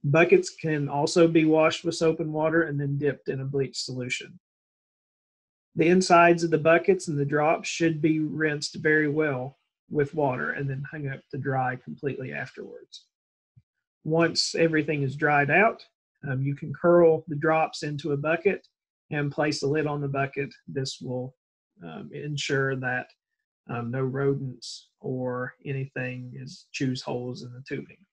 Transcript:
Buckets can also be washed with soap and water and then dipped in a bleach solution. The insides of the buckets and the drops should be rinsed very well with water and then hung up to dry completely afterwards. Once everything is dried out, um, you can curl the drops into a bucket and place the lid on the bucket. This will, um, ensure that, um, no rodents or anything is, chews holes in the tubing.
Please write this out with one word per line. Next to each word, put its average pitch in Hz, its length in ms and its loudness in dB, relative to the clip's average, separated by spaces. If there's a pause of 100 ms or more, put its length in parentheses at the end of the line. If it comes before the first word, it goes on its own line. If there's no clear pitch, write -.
Buckets 175 460 6
can 151 380 -2
also 160 400 4
be 165 160 4
washed 156 400 4
with 165 100 -2
soap 160 260 0
and 156 120 -4
water 156 300 2
and 143 180 -2
then 143 180 -2
dipped 143 300 -2
in 139 120 -6
a 131 40 -6
bleach 135 340 -4
solution. - 600 -8 (1400)
The - 140 2
insides 170 560 6
of 165 60 0
the 156 80 4
buckets 170 500 4
and 143 100 -4
the 143 60 0
drops 151 440 0
should 165 340 0
be 156 180 2
rinsed 151 560 -4
very 156 320 2
well 139 500 -2 (320)
with 147 240 -2
water 147 380 -2
and 139 160 -6
then 135 220 -6
hung 151 180 -8
up 135 120 -10 (100)
to 143 80 -8
dry 127 380 -2
completely 139 560 -8
afterwards. - 760 -14 (1000)
Once 160 500 2
everything 156 480 2
is 135 140 -2
dried 147 340 2
out, 208 340 2 (440)
um, 135 140 -2
you 143 120 -2
can 160 180 -10
curl 170 560 6
the 151 80 -6
drops 156 460 0
into 147 300 -6
a 143 40 0
bucket 165 500 -2 (440)
and 147 220 -2
place 147 280 0
the 139 60 -4
lid 151 200 0
on 147 140 -4
the 143 80 -4
bucket. 139 440 -4 (140)
This 135 340 -8
will, 127 340 -8 (500)
um, - 280 -14
ensure 143 640 -4
that, 127 300 -4 (640)
um, 120 200 -6
no 131 120 -2
rodents 135 840 -4 (120)
or 127 540 -6 (100)
anything 127 720 -8
is, 135 380 -16
chews 127 300 -2
holes 123 400 -6
in 120 100 -16
the 127 140 -18
tubing. 139 300 -12 (160)